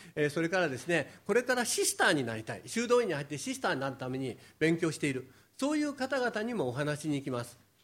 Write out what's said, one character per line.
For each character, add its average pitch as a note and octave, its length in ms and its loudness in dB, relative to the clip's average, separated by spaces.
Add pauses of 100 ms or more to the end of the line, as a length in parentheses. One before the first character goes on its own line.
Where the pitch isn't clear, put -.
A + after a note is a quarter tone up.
(140)
え D3+ 120 2
ー、 D3 40 2
そ E3 120 0
れ E3 80 0
か F#3 80 2
ら F3 100 2
で C3 80 -4
す - 120 -8
ね、 D#3+ 220 2 (160)
こ G3 60 -2
れ A#3+ 100 4
か B3+ 120 0
ら B3 100 2
シ G4 220 0
ス - 100 0
タ - 120 4
ー G3 40 6
に D3 100 4
な A#2 140 -2
り G#2+ 60 -6
た G2 140 -8
い、 F#2 100 -12
修 A3+ 200 -2
道 A#3+ 140 6
院 A3+ 80 0
に E3+ 60 0
入 C#3+ 100 -4
っ - 20 -8
て D3 120 -8
シ C4 160 -6
ス C4 60 -10
タ G3 100 0
ー E3+ 40 2
に C3+ 60 -2
な C3+ 80 -2
る E3 80 -6
た B2+ 140 -6
め C3 80 -4
に C3 180 -4 (220)
勉 D#3+ 180 4
強 E3 160 0
し - 60 -8
て D3+ 100 0
い C3+ 60 0
る、 B2+ 160 -8 (260)
そ C4+ 140 0
う D4+ 80 2
い D4 60 2
う C#4+ 100 -2
方 C4 240 -2
々 A#3 240 0
に A#3 100 -2
も E3 160 0
お B2 40 -2
話 D3 280 -2
し D#3 80 -4
に D3 60 2
行 C#3 100 -2
き C#3+ 60 -4
ま A#2+ 140 -2
す。 - 120 -16 (280)